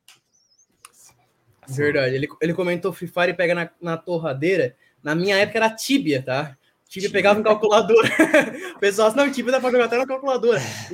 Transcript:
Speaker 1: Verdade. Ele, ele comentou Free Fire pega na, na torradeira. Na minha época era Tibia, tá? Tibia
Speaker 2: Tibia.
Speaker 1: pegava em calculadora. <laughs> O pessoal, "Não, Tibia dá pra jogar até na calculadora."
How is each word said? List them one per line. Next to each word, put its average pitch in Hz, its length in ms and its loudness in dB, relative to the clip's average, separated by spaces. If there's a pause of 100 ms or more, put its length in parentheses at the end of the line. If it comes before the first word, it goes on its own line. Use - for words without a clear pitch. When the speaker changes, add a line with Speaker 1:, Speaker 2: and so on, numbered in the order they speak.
(1700)
Speaker 1:
Verdade. 135 480 -2
Ele, 135 140 -4 (120)
ele 165 140 -2
comentou 175 380 -2
Free 175 160 -12
Fire 175 260 -2
pega 175 200 0
na, 170 160 -4 (100)
na 170 160 -6
torradeira. 160 800 -2 (260)
Na 147 120 -4
minha 190 220 0
época 208 220 0
era 220 120 4
Tibia, 170 520 -2
tá? 135 340 -6 (320)
Tibia 190 200 -8
Speaker 2:
Tibia. 196 100 -2
Speaker 1:
pegava 202 220 4
em - 20 -6
calculadora. 214 640 4
<laughs> 311 680 0
O - 20 -20
pessoal, 208 360 2
"Não, 277 160 2
Tibia 233 220 -4
dá 262 80 0
pra 262 100 0
jogar 247 140 2
até 233 140 -2
na 262 80 -2
calculadora." 262 540 0 (340)